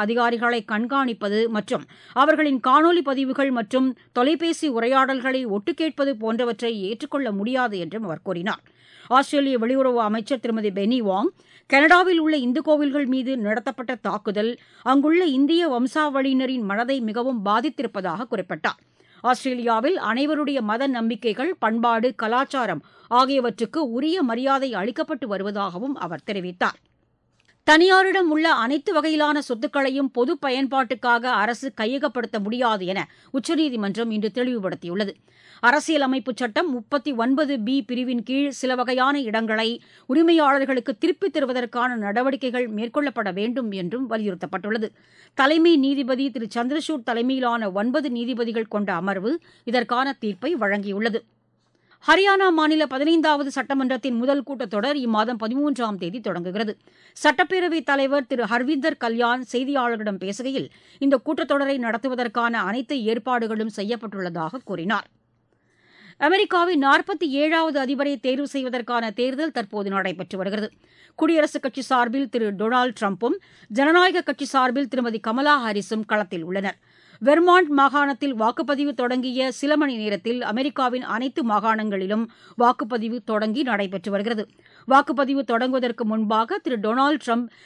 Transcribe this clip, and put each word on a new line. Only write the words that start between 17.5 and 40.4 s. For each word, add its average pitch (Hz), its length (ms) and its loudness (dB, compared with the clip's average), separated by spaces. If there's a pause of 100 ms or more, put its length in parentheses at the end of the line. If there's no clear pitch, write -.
குறிப்பிட்டார். 185 500 -4 (420)
ஆஸ்திரேலியாவில் 247 760 0
அனைவருடைய 277 600 0 (120)
மத 254 160 -2 (100)
நம்பிக்கைகள், 233 640 -2
பண்பாடு, 226 560 2
கலாச்சாரம் 233 680 -2 (240)
ஆகியவற்றுக்கு 247 760 2 (100)
உரிய 302 320 -2
மரியாதை 262 480 0 (100)
அளிக்கப்பட்டு 269 520 -4
வருவதாகவும் 202 720 -4
அவர் 170 260 -10
தெரிவித்தார். 180 480 -4 (880)
தனியாரிடம் 381 640 6
உள்ள 311 140 2 (160)
அனைத்து 294 320 -2
வகையிலான 302 420 2 (100)
சொத்துக்களையும் 269 720 -2
பொது 254 160 2 (100)
பயன்பாட்டுக்காக 254 800 0 (180)
அரசு 269 260 -2 (120)
கையகப்படுத்த 240 640 -2
முடியாது 220 420 0
என 185 140 -4 (380)
உச்சநீதிமன்றம் 233 760 -2
இன்று 214 200 -2
தெளிவுபடுத்தியுள்ளது. 196 800 -4 (540)
அரசியலமைப்பு 269 680 2
சட்டம் 269 360 -2
முப்பத்தி 254 400 -4 (120)
ஒன்பது 269 360 2
பி 233 160 -2 (140)
பிரிவின் 247 340 -2
கீழ் 277 260 0 (120)
சில 254 180 0
வகையான 254 400 0
இடங்களை 220 500 0 (400)
உரிமையாளர்களுக்கு 277 880 4